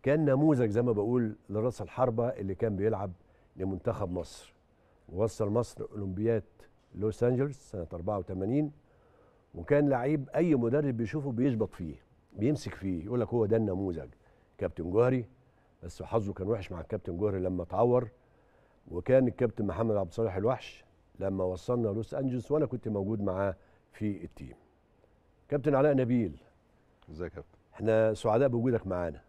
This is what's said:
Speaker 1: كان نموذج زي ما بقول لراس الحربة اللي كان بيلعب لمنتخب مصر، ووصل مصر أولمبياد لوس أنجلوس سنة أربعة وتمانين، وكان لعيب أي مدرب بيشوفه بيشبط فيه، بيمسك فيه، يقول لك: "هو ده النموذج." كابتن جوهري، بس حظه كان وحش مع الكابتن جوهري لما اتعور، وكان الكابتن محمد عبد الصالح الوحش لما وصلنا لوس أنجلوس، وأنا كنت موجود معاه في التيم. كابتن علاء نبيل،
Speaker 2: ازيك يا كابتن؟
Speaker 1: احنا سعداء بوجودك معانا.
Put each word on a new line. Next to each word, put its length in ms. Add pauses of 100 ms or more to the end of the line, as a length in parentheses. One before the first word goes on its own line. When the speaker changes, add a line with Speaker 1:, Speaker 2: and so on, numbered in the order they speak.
Speaker 1:
كان 220
نموذج 440
زي 120
ما 100
بقول 440 (140)
لراس 320
الحربة 460
اللي 280
كان 200
بيلعب 360 (460)
لمنتخب 540
مصر، 420 (560)
ووصل 400
مصر 420
أولمبياد 520 (520)
لوس 280
أنجلوس 320 (160)
سنة 220
أربعة 240
وتمانين، 540 (840)
وكان 340
لعيب 460
أي 200
مدرب 420
بيشوفه 340
بيشبط 420
فيه، 220 (380)
بيمسك 400
فيه، 320
يقول 160
لك: 60
"هو 180
ده 120
النموذج." 520 (480)
كابتن 340
جوهري، 340 (580)
بس 200
حظه 300
كان 140
وحش 240
مع 100
الكابتن 360
جوهري 220
لما 240
اتعور، 440 (840)
وكان 360
الكابتن 380
محمد 300
عبد 140
الصالح 260
الوحش 500 (340)
لما 240
وصلنا 440
لوس 260
أنجلوس، 380
وأنا 140
كنت 220
موجود 340
معاه 340 (360)
في 320
التيم. 320 (920)
كابتن 260
علاء 200
نبيل، 360 (800)
Speaker 2:
ازيك 200
يا 40
كابتن؟ 220 (160)
Speaker 1:
احنا 400
سعداء 340
بوجودك 400
معانا. 420